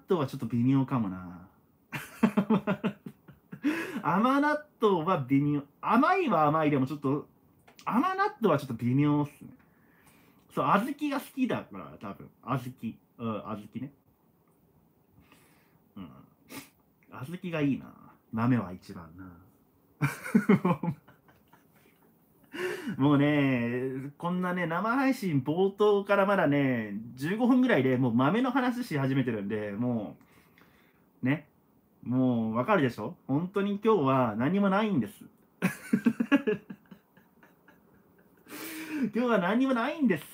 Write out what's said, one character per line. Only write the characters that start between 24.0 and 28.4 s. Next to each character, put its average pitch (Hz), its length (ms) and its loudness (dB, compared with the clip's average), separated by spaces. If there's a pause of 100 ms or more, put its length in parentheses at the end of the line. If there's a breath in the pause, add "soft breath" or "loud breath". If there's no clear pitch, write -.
こ 170 140 -6
ん 180 100 -2
な 180 120 -2
ね、 180 120 -4
生 180 300 -2
配 269 180 2
信 165 280 0
冒 185 340 0
頭 208 280 4
か 202 120 2
ら 196 100 4
ま 202 100 2
だ 175 120 4
ね、 131 460 0 (220)
十 156 220 -4
五 247 100 2
分 254 140 6
ぐ 262 60 4
ら 214 100 4
い 131 60 4
で 127 140 2
も 127 120 2
う 110 40 0
豆 147 280 2